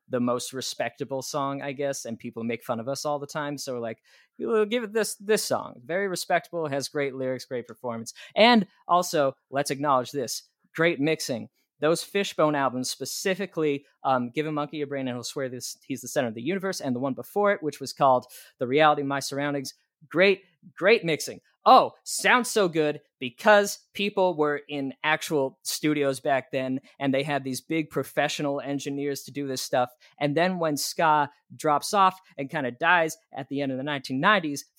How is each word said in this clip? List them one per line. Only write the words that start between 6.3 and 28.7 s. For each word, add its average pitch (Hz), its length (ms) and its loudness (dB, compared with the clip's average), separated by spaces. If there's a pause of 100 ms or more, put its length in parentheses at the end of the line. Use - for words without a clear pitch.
has 139 200 -4
great 139 260 -2
lyrics, 131 300 -4
great 120 220 -8
performance." 117 480 -8 (200)
And 226 320 8 (200)
also, 165 480 2 (160)
let's 139 200 -2
acknowledge 135 420 0
this, 127 320 -6 (300)
great 160 260 2
mixing. 139 480 -2 (320)
Those 160 220 2
Fishbone 170 540 0
albums, 127 340 0
specifically, 160 960 -2 (160)
um, 127 280 0
Give 151 160 -4
a 156 60 -6
Monkey 147 260 -4
Your 143 100 -6
Brain 135 180 -6
and 123 100 -4
He'll 120 60 -8
Swear 135 260 -6
This, 123 380 -12
He's 127 140 -6
the 120 80 -14
Center 131 180 0
of 113 80 -4
the 117 80 -10
Universe, 180 380 -4
and 131 140 -2
the 123 60 -4
one 135 140 -4
before 202 380 0
it, 202 100 -6
which 151 180 -4
was 131 120 -10
called 131 340 4 (320)
The 131 80 -4
Reality 147 360 4
of 139 60 -4
My 139 120 -4
Surroundings. 143 540 -4 (340)
Great, 190 340 4 (340)
great 202 280 4
mixing. 139 360 -4 (240)
Oh, 208 280 8 (100)
sounds 233 480 2
so 202 180 4
good 151 320 0 (200)
because 202 580 4 (140)
people 196 440 0
were 147 320 0
in 135 260 -6 (100)
actual 151 580 0
studios 143 560 0
back 135 320 0
then, 131 300 -2 (180)
and 139 140 0
they 135 100 2
had 143 220 -2
these 131 160 -6
big 156 300 -4
professional 143 680 -2
engineers 139 640 -6